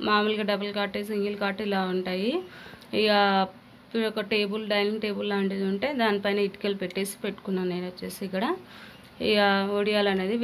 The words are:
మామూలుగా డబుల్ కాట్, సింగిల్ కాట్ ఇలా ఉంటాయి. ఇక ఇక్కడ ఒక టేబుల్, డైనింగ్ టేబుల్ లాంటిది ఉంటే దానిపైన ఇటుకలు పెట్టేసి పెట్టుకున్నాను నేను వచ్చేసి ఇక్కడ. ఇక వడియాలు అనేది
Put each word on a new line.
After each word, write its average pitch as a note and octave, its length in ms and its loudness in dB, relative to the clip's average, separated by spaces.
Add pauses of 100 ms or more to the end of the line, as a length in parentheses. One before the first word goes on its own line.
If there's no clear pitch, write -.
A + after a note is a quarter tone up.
మామూలుగా G#3 440 2
డబుల్ G3+ 260 -2
కాట్, G3+ 180 -2 (140)
సింగిల్ G3+ 320 -2
కాట్ G3 240 -2
ఇలా G3 160 2 (100)
ఉంటాయి. F#3 400 0 (680)
ఇక G#3+ 100 4 (840)
ఇక్కడ A3 180 2
ఒక A3 80 -4 (100)
టేబుల్, G#3 400 0
డైనింగ్ G#3 320 2
టేబుల్ G#3 300 -4
లాంటిది G3 380 0
ఉంటే G3+ 160 0 (120)
దానిపైన G3+ 480 2
ఇటుకలు G3+ 340 -4
పెట్టేసి F#3+ 320 -4 (120)
పెట్టుకున్నాను F#3 480 -2
నేను F3+ 180 -4
వచ్చేసి F#3 360 -12
ఇక్కడ. F#3+ 180 -2 (840)
ఇక G#3+ 120 4 (360)
వడియాలు G3+ 380 2
అనేది F#3+ 300 0